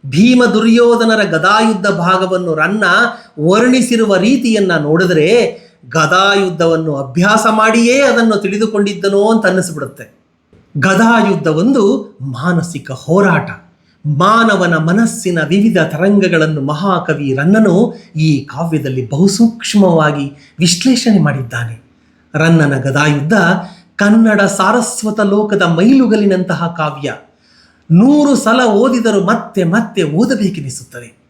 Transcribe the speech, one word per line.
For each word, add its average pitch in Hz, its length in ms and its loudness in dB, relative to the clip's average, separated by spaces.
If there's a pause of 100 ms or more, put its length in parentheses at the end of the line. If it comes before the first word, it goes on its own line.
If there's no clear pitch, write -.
ಭೀಮ 233 400 4
ದುರ್ಯೋಧನರ 226 760 2
ಗದಾಯುದ್ಧ 196 640 0
ಭಾಗವನ್ನು 180 680 -2
ರನ್ನ 190 280 -2 (560)
ವರ್ಣಿಸಿರುವ 226 760 2
ರೀತಿಯನ್ನ 214 640 0
ನೋಡಿದ್ರೆ 170 800 0 (300)
ಗದಾಯುದ್ಧವನ್ನು 165 1040 0
ಅಭ್ಯಾಸ 175 540 0
ಮಾಡಿಯೇ 233 520 2
ಅದನ್ನು 226 360 2
ತಿಳಿದುಕೊಂಡಿದ್ದನೋ 202 920 -2
ಅಂತ 214 140 0
ಅನ್ನಿಸ್ಬಿಡುತ್ತೆ. 165 680 -6 (640)
ಗದಾಯುದ್ಧ 196 680 2
ಒಂದು 202 360 0 (380)
ಮಾನಸಿಕ 139 720 -6
ಹೋರಾಟ. 170 580 0 (580)
ಮಾನವನ 180 720 2
ಮನಸ್ಸಿನ 175 640 -2
ವಿವಿಧ 190 360 0
ತರಂಗಗಳನ್ನು 160 840 0
ಮಹಾಕವಿ 151 720 -4
ರನ್ನನು 196 600 2 (220)
ಈ 156 240 0
ಕಾವ್ಯದಲ್ಲಿ 131 680 -6
ಬಹುಸೂಕ್ಷ್ಮವಾಗಿ 165 1500 0
ವಿಶ್ಲೇಷಣೆ 214 600 0
ಮಾಡಿದ್ದಾನೆ. 123 640 -4 (520)
ರನ್ನನ 151 440 2
ಗದಾಯುದ್ಧ 143 540 -2 (640)
ಕನ್ನಡ 208 460 2
ಸಾರಸ್ವತ 214 800 -2
ಲೋಕದ 208 420 0
ಮೈಲುಗಲಿನಂತಹ 185 1160 0
ಕಾವ್ಯ. 143 360 -6 (760)
ನೂರು 277 440 4
ಸಲ 226 300 0
ಓದಿದರೂ 226 580 0
ಮತ್ತೆ 196 400 -2
ಮತ್ತೆ 196 400 -2
ಓದಬೇಕೆನಿಸುತ್ತದೆ. 156 1120 -6 (120)